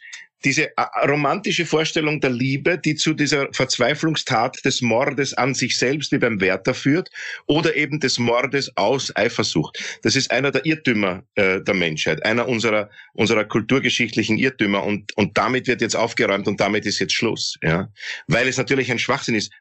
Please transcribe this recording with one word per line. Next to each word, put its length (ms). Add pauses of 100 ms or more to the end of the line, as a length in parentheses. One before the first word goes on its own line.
(440)
diese, 320
äh, 60 (260)
romantische 600
Vorstellung 520
der 120
Liebe, 480
die 160
zu 180
dieser 400
Verzweiflungstat 1120
des 160
Mordes 540
an 180
sich 240
selbst, 340
wie 60
beim 240
Wärter, 320
führt, 380 (340)
oder 300
eben 240
des 180
Mordes 580
aus 400
Eifersucht. 840
Das 140
ist 160
einer 180
der 160
Irrtümer, 560 (140)
äh, 260
der 140
Menschheit, 500
einer 220
unserer, 420 (240)
unserer 320
kulturgeschichtlichen 920
Irrtümer. 440
Und, 320
und 220
damit 300
wird 140
jetzt 140
aufgeräumt 520
und 120
damit 280
ist 100
jetzt 160
Schluss, 480
ja. 280 (380)
Weil 200
es 100
natürlich 340
ein 60
Schwachsinn 380
ist. 260